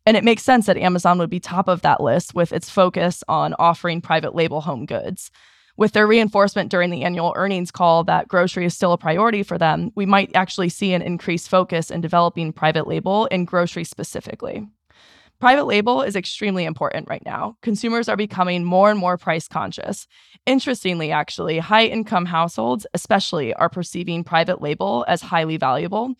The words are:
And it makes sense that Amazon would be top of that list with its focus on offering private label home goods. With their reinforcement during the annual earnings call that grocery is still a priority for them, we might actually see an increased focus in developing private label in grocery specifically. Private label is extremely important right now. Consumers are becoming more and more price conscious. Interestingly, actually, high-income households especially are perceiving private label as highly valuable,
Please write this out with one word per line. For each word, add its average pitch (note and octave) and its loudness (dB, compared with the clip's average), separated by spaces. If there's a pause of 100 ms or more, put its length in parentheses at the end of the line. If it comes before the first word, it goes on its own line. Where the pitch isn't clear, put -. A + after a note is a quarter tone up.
And A3 6
it F#3+ 0
makes A#3 4
sense B3 4
that F#3 4
Amazon F3+ 2
would E3+ -2
be F3 -4
top F#3 -2
of F3+ 0
that - 2
list C#3+ 0
with F3 0
its - -6
focus F3+ 0
on D3+ 0
offering E3+ 0
private D#3+ -2
label D#3+ 0
home D3 -6
goods. - -8 (480)
With G#3 4
their G#3+ 6
reinforcement G#3 2
during F3+ 2
the F3 -6
annual F3 -2
earnings F#3 -2
call E3 4
that D#3+ 0
grocery F3+ 0
is F3 -2
still F3+ 2
a F3 2
priority G3 0
for E3+ -6
them, E3 0
we G3+ -2
might G3 2
actually F#3 0
see F#3+ -2
an F3 0
increased F3 -6
focus F3+ 0
in E3+ -6
developing E3+ 0
private D#3+ -2
label F#3+ 0
in F#3 -2
grocery F3 -2
specifically. - -10 (720)
Private C4+ 4
label A3+ 2
is G3+ -4
extremely F#3 -4
important D#3+ -4
right - -8
now. A3 -8
Consumers A#3 -2
are G#3+ 0
becoming F3+ -2
more F#3 6
and G#3+ 0
more F3+ 0
price E3 -4
conscious. - -8 (380)
Interestingly, F#3+ -2
actually, D#3+ -2
high-income G#3+ 2
households F3+ -2
especially F3 -2
are - 0
perceiving E3+ -6
private E3+ 0
label F#3+ -2
as F3 0
highly D#3+ -2
valuable, F3 -2